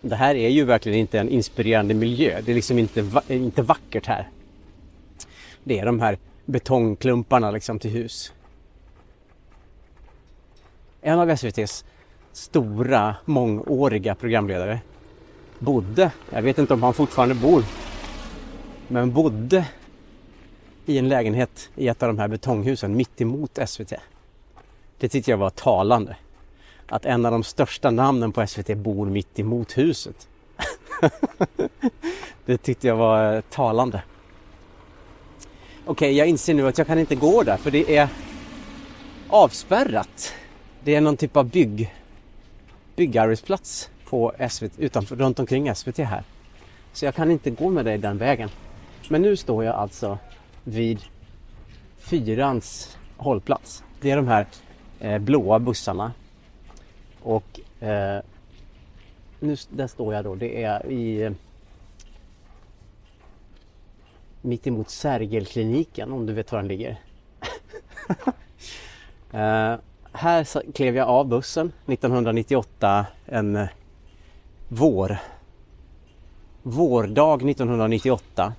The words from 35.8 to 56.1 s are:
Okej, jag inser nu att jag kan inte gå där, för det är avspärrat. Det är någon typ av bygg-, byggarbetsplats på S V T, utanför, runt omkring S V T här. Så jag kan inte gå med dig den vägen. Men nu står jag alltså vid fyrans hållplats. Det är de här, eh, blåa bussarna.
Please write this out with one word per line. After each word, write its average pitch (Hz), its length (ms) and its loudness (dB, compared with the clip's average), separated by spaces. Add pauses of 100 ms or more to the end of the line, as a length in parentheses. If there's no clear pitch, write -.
Okej, 143 320 2
jag 151 100 6
inser 165 260 2
nu 135 140 4
att 127 100 0
jag 156 100 0
kan 160 120 2
inte 151 160 0
gå 170 280 4
där, 104 140 2
för 147 140 -4
det 147 260 4
är 143 120 6 (1200)
avspärrat. 196 1040 2 (500)
Det 147 120 4
är 151 60 4
någon 147 160 4
typ 147 200 0
av 135 80 6
bygg-, 113 480 0 (1000)
byggarbetsplats 117 960 0 (200)
på 117 280 0
S - 240 -6
V 107 80 -6
T, - 80 -14
utanför, 127 380 -4
runt 131 240 0
omkring 135 280 0
S 110 200 -6
V 123 40 -6
T 156 120 -4
här. 104 200 -6 (720)
Så - 120 -6
jag 135 100 -2
kan 165 160 2
inte 151 180 0
gå 151 200 -2
med 156 160 0
dig 107 120 0
den 101 200 -4
vägen. 117 320 -2 (600)
Men 156 120 2
nu 202 140 4
står 113 280 -2
jag 113 120 -2
alltså 101 420 -6 (460)
vid 113 360 -4 (1000)
fyrans 127 1000 -4 (200)
hållplats. - 680 -4 (180)
Det 139 100 0
är 139 40 2
de 139 120 0
här, 110 180 4 (540)
eh, 107 200 -2
blåa 110 400 4
bussarna. 110 520 -4 (1120)